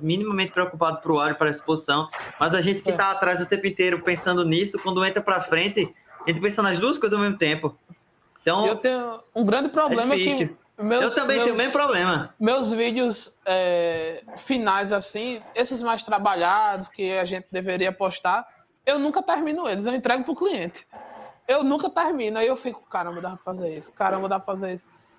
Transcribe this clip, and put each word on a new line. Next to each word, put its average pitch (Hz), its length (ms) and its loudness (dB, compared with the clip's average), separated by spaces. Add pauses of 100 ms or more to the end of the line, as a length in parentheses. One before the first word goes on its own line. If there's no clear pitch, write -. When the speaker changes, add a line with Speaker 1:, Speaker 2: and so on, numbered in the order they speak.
Speaker 1:
minimamente 190 480 0
preocupado 170 500 0
pro 156 200 2
áudio, 147 160 0
pra 156 140 2
exposição, 151 580 0 (300)
mas 160 140 2
a 185 80 2
gente 196 220 0
que 202 80 -2
Speaker 2:
É. 175 60 0
Speaker 1:
tá 196 160 2
atrás 180 280 2
o 175 60 -2
tempo 196 200 0
inteiro 180 360 0
pensando 175 420 2
nisso, 175 380 0
quando 190 220 0
entra 190 180 0
pra 190 180 0
frente, 190 540 0 (320)
a - 20 2
gente 165 120 0
pensa 202 220 0
nas 185 180 2
duas 277 180 2
coisas 208 180 0
ao 202 80 2
mesmo 202 140 -2
tempo. 151 400 0 (640)
Então, 196 240 2
Speaker 2:
Eu 427 100 2
tenho 240 460 -2 (120)
um 226 120 0
grande 262 220 2
problema 254 460 2
Speaker 1:
é - 20 2
difícil. 277 320 2
Speaker 2:
que - 340 -12
meus, 233 220 2
Speaker 1:
Eu 233 100 0
também 262 220 2
Speaker 2:
meus, 233 80 2
Speaker 1:
tenho 240 100 2
o 220 40 0
mesmo 262 140 0
problema. 185 680 2
Speaker 2:
meus 226 320 2
vídeos, 233 760 -2
é, 170 760 0 (120)
finais, 202 560 0
assim, 214 480 -4 (140)
esses 247 260 0
mais 226 220 -2
trabalhados, 196 840 2
que 190 280 -4
a 185 80 0
gente 185 280 -6
deveria 185 400 -2
postar, 185 520 -2 (400)
eu 285 140 4
nunca 285 240 0
termino 320 460 -2
eles, 202 180 -2
eu 247 80 -2
entrego 254 300 0
pro 311 100 -4
cliente. 254 520 -4 (600)
Eu 277 180 2
nunca 294 260 0
termino, 269 480 0
aí 226 80 2
eu 254 100 2
fico, 247 320 -10
"Caramba, 175 320 -6
dá 180 100 -8
pra 185 80 -14
fazer 185 380 -6
isso, 151 160 -14
caramba, 190 360 0
dá 196 100 0
pra - 80 -8
fazer 190 260 -4
isso." 180 160 -12 (300)